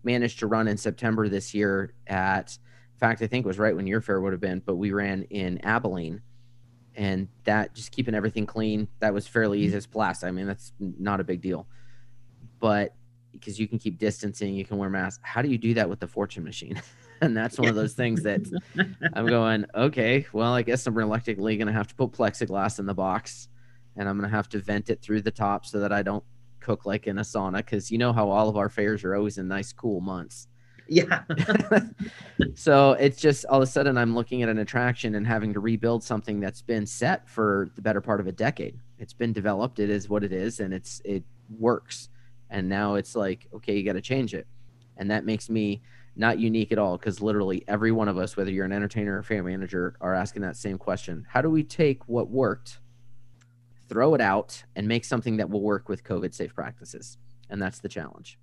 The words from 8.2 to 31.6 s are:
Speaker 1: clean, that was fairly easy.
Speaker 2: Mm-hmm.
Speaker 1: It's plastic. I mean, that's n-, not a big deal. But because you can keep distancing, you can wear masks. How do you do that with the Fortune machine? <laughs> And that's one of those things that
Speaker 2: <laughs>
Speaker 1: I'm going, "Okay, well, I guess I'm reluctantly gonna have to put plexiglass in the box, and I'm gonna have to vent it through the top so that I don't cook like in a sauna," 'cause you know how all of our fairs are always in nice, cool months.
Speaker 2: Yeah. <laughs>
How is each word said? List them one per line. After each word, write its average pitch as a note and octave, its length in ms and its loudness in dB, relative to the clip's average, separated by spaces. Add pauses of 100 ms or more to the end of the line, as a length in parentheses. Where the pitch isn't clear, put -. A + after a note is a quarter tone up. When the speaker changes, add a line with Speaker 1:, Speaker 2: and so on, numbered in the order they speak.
Speaker 1:
clean, G#2+ 420 -2 (120)
that G#2+ 160 2
was G2+ 120 -4
fairly G#2 340 2
easy. G2+ 80 4
Speaker 2:
Mm-hmm. G2+ 100 0
Speaker 1:
It's G#2 80 -8
plastic. F#2+ 400 -2
I F#2 60 -4
mean, F#2+ 140 -4
that's - 320 -8
n-, F#2+ 200 -6
not G2 220 0
a F2 40 -2
big F2+ 160 -2
deal. F2+ 260 -4 (920)
But G#2 360 2 (380)
because G2+ 260 -14
you A2 80 0
can A#2 120 -4
keep F#2+ 180 -4
distancing, G2+ 580 -2
you G2 100 -4
can G2+ 120 -6
wear G2 140 -2
masks. F#2+ 320 -4
How - 180 -4
do C#3+ 80 0
you B2+ 80 2
do A#2 180 0
that G#2+ 140 2
with G2+ 120 -6
the - 80 -8
Fortune G2+ 360 -6
machine? - 420 -10
<laughs> - 60 -20 (300)
And B2 140 2
that's A2 220 -2
one A#2 100 4
of A2+ 60 4
those G#2+ 180 0
things A#2 300 0
that G2+ 180 2 (400)
Speaker 2:
<laughs> - 320 0
Speaker 1:
I'm A2+ 140 0
going, A2+ 480 4
"Okay, B2+ 580 4
well, A#2 220 2
I A#2+ 80 2
guess A#2+ 240 0
I'm A2+ 80 0
reluctantly A2 640 0
gonna G#2+ 120 0
have G#2+ 180 0
to - 60 -20
put B2+ 180 0
plexiglass G#2+ 680 0
in G2 80 -4
the G2 80 -2
box, - 560 -2 (440)
and G2+ 140 -4
I'm G2+ 80 -2
gonna G2 140 -2
have G#2+ 180 0
to G#2+ 100 -4
vent G#2 300 -2
it - 140 0
through G#2+ 180 0
the G#2+ 100 0
top G2+ 360 0
so G#2 140 -2
that G2+ 120 0
I G2+ 80 4
don't G2+ 240 -2 (360)
cook - 260 -2
like G2+ 200 -2
in G2+ 120 -2
a - 20 -2
sauna," G2 460 -2
'cause G#2 240 -4
you A2+ 80 0
know A#2+ 160 4
how G#2+ 160 4
all G#2+ 180 6
of G#2 80 2
our G2+ 140 2
fairs G#2 340 0
are F#2 100 0
always G#2 220 0
in F#2 120 -6
nice, G2 220 -4
cool G2+ 300 -2
months. F#2 480 -8 (400)
Speaker 2:
Yeah. - 400 4
<laughs> G#3 520 4 (180)